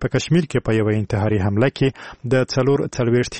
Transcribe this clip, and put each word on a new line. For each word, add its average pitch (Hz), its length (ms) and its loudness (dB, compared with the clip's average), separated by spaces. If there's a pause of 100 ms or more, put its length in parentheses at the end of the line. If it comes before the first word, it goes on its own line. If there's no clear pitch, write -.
په 127 140 -2
کشمیر 160 340 2
کې - 160 0
په 117 140 0
یوه 107 180 2
انتحاري 107 480 0
حمله 104 300 2
کې 135 120 2 (460)
د - 0 - (200)
څلور 135 240 2 (180)
څلوېښت 123 440 0